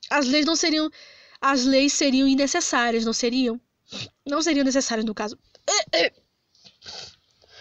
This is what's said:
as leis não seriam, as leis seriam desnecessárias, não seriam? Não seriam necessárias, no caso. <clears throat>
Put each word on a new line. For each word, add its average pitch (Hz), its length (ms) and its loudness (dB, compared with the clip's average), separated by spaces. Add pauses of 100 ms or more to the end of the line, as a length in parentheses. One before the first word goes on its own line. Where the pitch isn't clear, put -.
as 285 180 0
leis 285 180 2
não 330 100 0
seriam, 311 340 0 (520)
as 262 240 2
leis 269 280 4
seriam 269 340 2
desnecessárias, 269 760 0
não 226 100 -2
seriam? 240 460 -2 (680)
Não 285 160 -4
seriam 294 220 2
necessárias, 247 420 0
no 220 80 -4
caso. 208 240 -8 (300)
<clears throat> 415 260 -2 (1700)